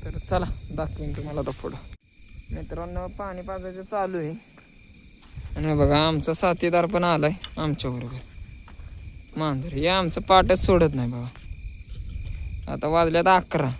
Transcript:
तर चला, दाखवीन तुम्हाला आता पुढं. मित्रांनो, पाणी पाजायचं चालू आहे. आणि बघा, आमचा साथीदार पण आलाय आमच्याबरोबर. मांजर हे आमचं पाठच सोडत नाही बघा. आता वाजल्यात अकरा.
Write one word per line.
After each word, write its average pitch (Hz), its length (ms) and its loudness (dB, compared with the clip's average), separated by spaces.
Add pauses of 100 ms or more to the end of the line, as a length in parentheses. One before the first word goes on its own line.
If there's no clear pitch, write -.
तर - 40 -6
चला, 180 360 -2 (300)
दाखवीन 151 420 -6
तुम्हाला 147 220 -6
आता 135 120 -4 (100)
पुढं. - 140 -8 (760)
मित्रांनो, 175 560 -8
पाणी 190 340 -10
पाजायचं 185 420 -10
चालू 190 340 -2
आहे. 156 120 -2 (1300)
आणि 156 180 0
बघा, 147 340 6
आमचा 160 260 0
साथीदार 175 520 2
पण 175 180 0
आलाय 160 280 4 (260)
आमच्याबरोबर. 127 600 -4 (1200)
मांजर 151 340 -2
हे 143 140 0
आमचं 180 340 2
पाठच 185 440 8
सोडत 165 300 6
नाही 120 160 0
बघा. 120 160 -6 (1400)
आता 139 160 -4
वाजल्यात 165 400 4
अकरा. 180 420 4 (100)